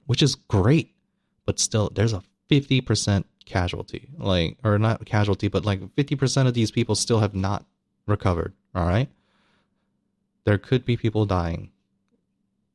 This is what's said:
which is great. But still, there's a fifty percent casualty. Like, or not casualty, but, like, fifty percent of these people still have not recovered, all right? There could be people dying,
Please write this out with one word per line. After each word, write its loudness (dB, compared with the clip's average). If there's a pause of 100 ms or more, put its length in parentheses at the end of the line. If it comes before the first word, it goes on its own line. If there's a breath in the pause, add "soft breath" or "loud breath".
which 2
is 2
great. 2 (520)
But -4
still, -2
there's 0
a -8 (240)
fifty 2
percent 0 (180)
casualty. -6 (100)
Like, -2
or 2
not 0
casualty, 0
but, -2
like, -4
fifty -2
percent 2
of 0
these 0
people 0
still 0
have 0
not -4 (400)
recovered, -2 (200)
all -2
right? 0 (1400)
There 4
could -2
be 0
people 0
dying, -2 (1040)